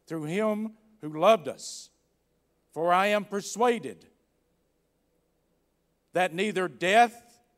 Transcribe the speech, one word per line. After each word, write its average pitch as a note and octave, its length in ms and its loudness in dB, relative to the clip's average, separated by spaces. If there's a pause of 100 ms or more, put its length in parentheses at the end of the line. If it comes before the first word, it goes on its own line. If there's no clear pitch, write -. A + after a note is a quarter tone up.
through D#3+ 160 -8
him G#3+ 500 -4 (280)
who D3+ 180 -10
loved F3+ 280 4
us. - 420 -14 (840)
For E3 180 0
I F#3 160 4
am G#3 180 0
persuaded G3 800 -4 (2000)
that F3 200 0
neither F#3 340 -2
death, G3 720 0 (180)